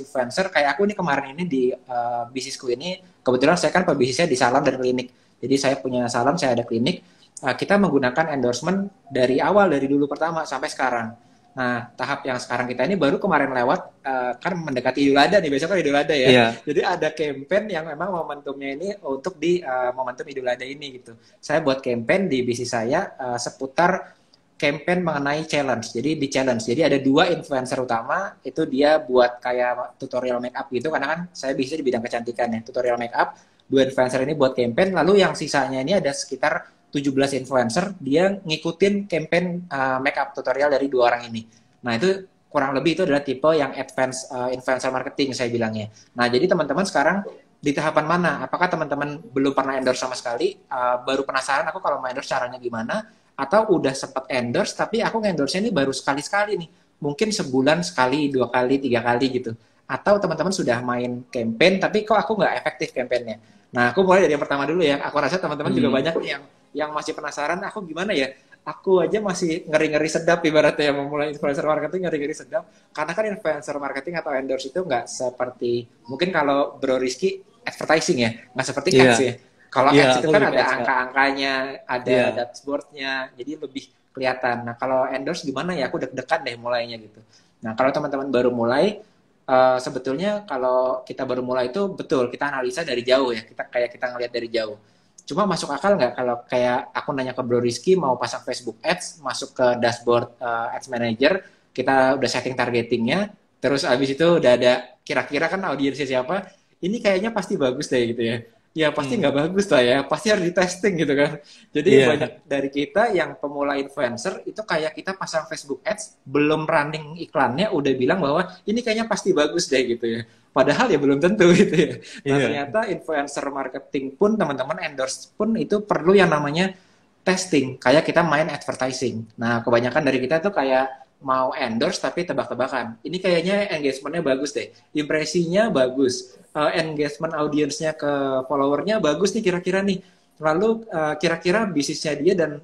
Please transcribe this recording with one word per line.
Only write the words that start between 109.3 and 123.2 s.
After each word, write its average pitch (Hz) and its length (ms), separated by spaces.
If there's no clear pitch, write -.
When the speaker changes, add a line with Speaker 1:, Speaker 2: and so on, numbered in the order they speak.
Speaker 1:
bagus 180 380
lah 131 80
ya, 123 240
pasti - 240
harus 196 160
di-testing 185 560
gitu 143 160
kan. 147 240
Jadi 147 160
Speaker 2:
Iya. 135 160
Speaker 1:
banyak 123 260
dari 139 240
kita 143 420
yang 151 240
pemula 143 400
influencer 139 680
itu - 160
kayak 156 320
kita - 240
pasang 160 320
Facebook 143 320
Ads, - 400
belum 151 480
running 156 480
iklannya, 156 560
udah 139 240
bilang 151 240
bahwa, 156 240
"Ini 226 160
kayaknya 226 240
pasti 196 240
bagus 147 340
deh," 131 220
gitu 117 180
ya. 117 140
Padahal 143 320
ya 165 160
belum 139 160
tentu 180 360
<laughs> 202 60
gitu 185 160
ya. 143 220
Nah, - 400
Speaker 2:
Iya. - 80
Speaker 1:
ternyata 143 420
influencer 151 640